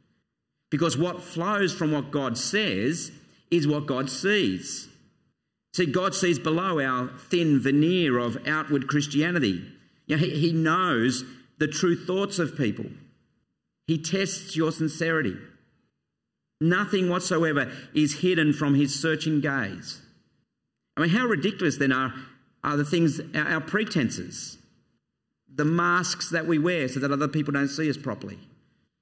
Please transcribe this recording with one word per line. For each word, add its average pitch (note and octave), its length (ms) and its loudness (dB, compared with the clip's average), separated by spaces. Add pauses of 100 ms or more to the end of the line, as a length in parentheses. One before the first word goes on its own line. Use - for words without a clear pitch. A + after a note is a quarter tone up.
(680)
Because D#3 280 0
what F3 260 -2
flows G3 500 -2
from D#3 180 -2
what D3 200 -2
God C3 260 -2
says D#3 760 -2 (380)
is D#3+ 180 2
what D3 200 0
God C3+ 220 -2
sees. D3+ 800 -2 (840)
See, F3+ 120 2
God F#3 280 0
sees F3 260 2
below E3 420 0
our B2+ 260 0 (220)
thin D#3+ 300 4
veneer D3 580 4
of A#2+ 300 -4
outward D3 400 0
Christianity. D3 760 0 (440)
You - 100 0
know, D3 60 4
he, F3 80 0
he E3 200 2
knows D#3+ 720 2 (360)
the D#3 80 2
true E3+ 280 2
thoughts G3 440 -2
of E3 180 -4
people. A#2 300 -2 (960)
He E3 120 0
tests - 580 -4
your D#3 160 0
sincerity. D#3 680 -2 (1200)
Nothing F#3 500 2
whatsoever E3 640 0 (220)
is D3+ 280 2
hidden E3+ 300 4
from C#3+ 220 2
his C#3 260 2
searching D#3 400 0
gaze. B2+ 640 -4 (960)
I C#3+ 40 2
mean, E3 100 4
how A#3+ 160 4
ridiculous F3+ 500 0
then C#3 140 2
are, C3 220 -2 (500)
are D3 120 -2
the D3 80 2
things, E3 380 2 (140)
our, D3+ 120 -2
our D#3+ 140 0
pretenses, - 960 -4 (880)
the C#3+ 180 -2
masks F3 680 0
that E3 160 -2
we E3 100 2
wear D#3+ 300 0
so B2+ 120 -6
that C#3 120 0
other C#3+ 160 0
people D3+ 260 -2
don't C#3 160 0
see D#3 200 -2
us C3+ 80 -2
properly. G2 420 -8 (640)